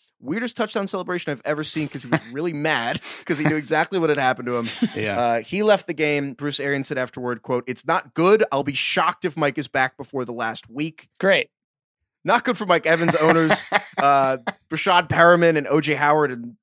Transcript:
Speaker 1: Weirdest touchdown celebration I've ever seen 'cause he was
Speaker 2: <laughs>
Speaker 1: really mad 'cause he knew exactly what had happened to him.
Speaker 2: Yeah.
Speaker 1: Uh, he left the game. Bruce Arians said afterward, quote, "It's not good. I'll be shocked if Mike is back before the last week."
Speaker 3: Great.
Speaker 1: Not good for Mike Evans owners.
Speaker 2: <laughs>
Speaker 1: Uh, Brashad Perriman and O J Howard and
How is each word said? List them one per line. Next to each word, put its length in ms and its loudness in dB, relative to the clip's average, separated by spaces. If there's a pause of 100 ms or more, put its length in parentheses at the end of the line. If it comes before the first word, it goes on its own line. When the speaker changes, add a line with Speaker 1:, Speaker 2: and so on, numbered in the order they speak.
(200)
Speaker 1:
Weirdest 360 -6
touchdown 300 -4
celebration 460 -6
I've 120 -10
ever 200 -4
seen 240 -6
'cause 160 -12
he 40 -16
was 180 0
Speaker 2:
<laughs> 60 -16
Speaker 1:
really 200 -6
mad 480 -2 (240)
'cause 140 -2
he 60 -2
knew 120 0
exactly 420 -2
what 100 2
had 100 0
happened 280 0
to 100 -2
him. 120 -4 (260)
Speaker 2:
Yeah. 240 -4
Speaker 1:
Uh, 220 0
he 240 -4
left 240 2
the 60 -8
game. 400 -2
Bruce 260 -6
Arians 260 -2
said 120 -6
afterward, 440 -6
quote, 240 -2
"It's 200 -8
not 280 -2
good. 380 4
I'll 100 0
be 120 -4
shocked 500 -2
if 120 -6
Mike 220 0
is 80 -6
back 300 -2
before 280 -8
the 80 -8
last 380 -6
week." 380 -10 (100)
Speaker 3:
Great. 320 2 (760)
Speaker 1:
Not 200 2
good 120 0
for 100 -6
Mike 200 2
Evans 300 2
owners. 520 4
Speaker 2:
<laughs> 40 -4 (260)
Speaker 1:
Uh, 400 4 (320)
Brashad 380 2
Perriman 480 6
and 120 -2
O 120 4
J 140 0
Howard 380 2
and 300 -12